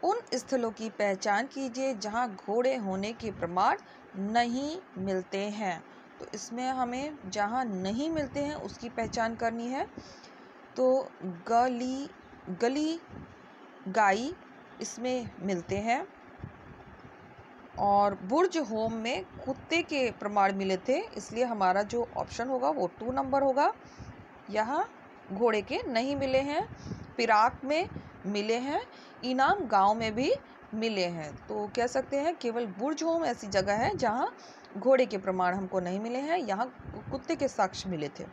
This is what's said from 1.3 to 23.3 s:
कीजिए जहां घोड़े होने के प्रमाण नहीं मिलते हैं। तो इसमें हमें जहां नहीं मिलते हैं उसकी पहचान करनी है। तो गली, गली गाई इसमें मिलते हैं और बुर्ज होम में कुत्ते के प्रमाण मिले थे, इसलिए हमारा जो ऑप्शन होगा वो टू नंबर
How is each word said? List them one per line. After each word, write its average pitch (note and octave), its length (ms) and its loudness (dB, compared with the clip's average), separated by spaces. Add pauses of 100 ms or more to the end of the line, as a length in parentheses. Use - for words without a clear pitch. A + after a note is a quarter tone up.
कीजिए C4 480 -2
जहां G#3+ 320 -2
घोड़े A#3 480 2
होने G3+ 380 -2
के A3+ 180 -6
प्रमाण F3+ 460 2 (380)
नहीं A#3+ 640 0 (200)
मिलते F#3+ 400 -2
हैं। G3+ 460 -2 (360)
तो - 140 -10
इसमें A#3+ 360 -4
हमें C4 480 -2 (120)
जहां G#3+ 360 0
नहीं G#3 440 0
मिलते D4 300 -2
हैं C#4+ 160 -2
उसकी - 340 -8
पहचान A3+ 460 -2
करनी A#3 320 -2
है। C#4 220 -2 (880)
तो B3+ 360 4 (120)
गली, A#3+ 840 0 (400)
गली C#4+ 500 0 (880)
गाई G#3+ 480 4 (460)
इसमें A#3 580 -4
मिलते F#3+ 380 -2
हैं A#3+ 300 0 (1700)
और G3+ 360 4
बुर्ज D#4 420 2
होम A3+ 360 -2
में A#3+ 320 -4
कुत्ते - 560 -2
के C4+ 300 0
प्रमाण G3+ 420 2
मिले G3 240 0
थे, C4 220 2
इसलिए A#3 440 -4
हमारा G3+ 400 2
जो A#3 340 -2
ऑप्शन - 300 -4
होगा C4 220 0
वो B3+ 180 0
टू A3+ 240 -6
नंबर C4+ 320 2